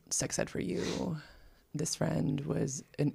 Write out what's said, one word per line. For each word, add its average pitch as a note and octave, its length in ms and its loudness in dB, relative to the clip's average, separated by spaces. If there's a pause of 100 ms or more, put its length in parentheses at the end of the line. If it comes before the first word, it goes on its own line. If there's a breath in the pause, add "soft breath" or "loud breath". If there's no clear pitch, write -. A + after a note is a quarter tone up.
(100)
Sex - 280 0
Ed - 120 2
for - 100 -4
You, - 560 0 (580 loud breath)
this D#3 200 0
friend - 480 2
was C#3+ 420 -2 (140)
an D3 160 4